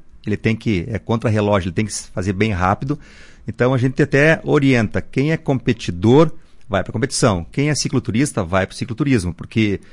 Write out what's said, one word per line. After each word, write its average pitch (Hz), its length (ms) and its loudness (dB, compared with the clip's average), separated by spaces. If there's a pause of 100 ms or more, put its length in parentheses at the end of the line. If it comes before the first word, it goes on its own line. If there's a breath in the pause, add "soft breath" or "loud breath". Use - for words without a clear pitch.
(260)
ele 104 100 -2
tem 113 200 0
que, 107 340 -2
é 110 100 -6
contra-relógio, 104 720 0
ele 82 60 -8
tem 110 100 0
que 101 80 -8
se - 180 -12
fazer 98 220 -4
bem 107 180 0
rápido. 101 480 -2 (480 loud breath)
Então 120 260 0
a 135 40 2
gente 127 240 0
até 147 420 4
orienta, 135 580 2
quem 143 300 -2
é 160 60 0
competidor, 123 920 2 (360 soft breath)
vai 92 160 -2
pra - 80 -8
competição. 110 600 0
Quem 143 180 0
é 147 60 0
cicloturista, 120 680 -2
vai 92 240 0
pro - 80 -16
cicloturismo, 113 580 -2
porque 104 460 -2 (140 soft breath)